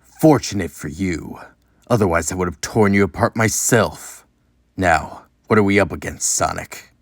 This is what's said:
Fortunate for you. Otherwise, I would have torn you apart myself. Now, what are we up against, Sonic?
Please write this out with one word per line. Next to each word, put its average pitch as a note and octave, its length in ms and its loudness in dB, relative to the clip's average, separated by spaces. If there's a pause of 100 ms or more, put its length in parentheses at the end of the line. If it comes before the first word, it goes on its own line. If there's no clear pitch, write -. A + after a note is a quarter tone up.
Fortunate G2+ 680 2
for - 180 -14
you. E2 500 -6 (500)
Otherwise, F2 440 2
I - 20 -8
would F2+ 140 -2
have E2+ 120 -8
torn G#2 340 2
you G2+ 100 4
apart G#2 320 0
myself. - 880 -2 (500)
Now, E2+ 500 0 (200)
what A2 120 2
are G#2+ 40 4
we G2 160 2
up F#2+ 140 2
against, - 360 -8
Sonic? - 720 -6